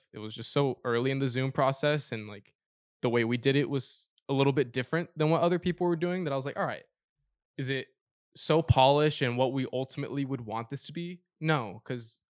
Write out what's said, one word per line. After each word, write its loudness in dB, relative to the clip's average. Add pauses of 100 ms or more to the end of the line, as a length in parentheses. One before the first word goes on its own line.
(140)
It -12
was -10
just -10
so 2
early 2
in -2
the 0
Zoom -2
process, 0
and, -8
like, -16 (500)
the 2
way 4
we 0
did 2
it 0
was -8 (200)
a -2
little 4
bit 0
different -4
than 2
what 2
other 2
people -2
were 0
doing, -2
that -4
I 0
was -6
like, -8
"All -2
right, -6 (720)
is -4
it -4 (460)
so 2
polished 6
and 2
what 2
we -2
ultimately -4
would -6
want -8
this -10
to -14
be?" -10 (200)
No, -2
'cause -10 (140)